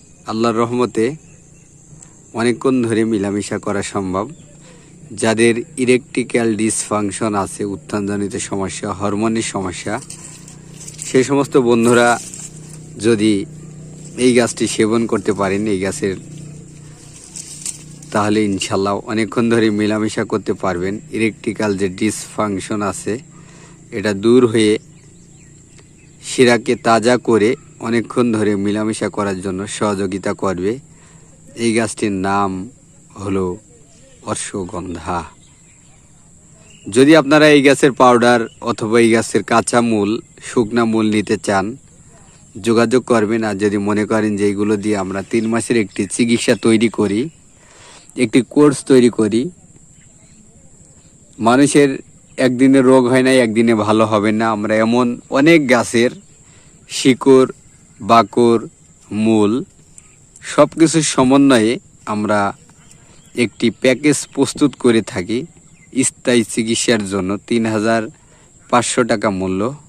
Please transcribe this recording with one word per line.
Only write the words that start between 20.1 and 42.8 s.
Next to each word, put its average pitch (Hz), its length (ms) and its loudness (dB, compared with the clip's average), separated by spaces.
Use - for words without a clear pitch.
করতে 107 220 -2
পারবেন। 92 300 -4
ইরেকটিক্যাল 107 560 -4
যে 98 60 0
ডিসফাংশন 104 800 -4
আছে, 98 220 -6
এটা 104 140 -2
দূর 120 180 6
হয়ে 107 220 2
শিরাকে 120 440 2
তাজা 113 280 4
করে 110 220 4
অনেকক্ষণ 117 380 -2
ধরে 107 140 0
মেলামেশা 107 420 -4
করার 101 280 -4
জন্য 95 160 -6
সহযোগিতা 101 540 -4
করবে। 92 280 -2
এই 117 140 2
গাছটির 107 360 -2
নাম 98 240 0
হলো 98 240 -2
অশ্বগন্ধা। 90 880 -8
যদি 139 260 4
আপনারা 147 240 4
এই 143 120 6
গাছের 139 240 4
পাউডার 120 400 4
অথবা 110 320 -2
এই 113 120 4
গাছের 113 260 -2
কাঁচা 117 280 0
মূল, 104 200 0
শুকনা 117 420 0
মূল 110 140 0
নিতে 107 220 0
চান, 98 200 0
যোগাযোগ 117 340 2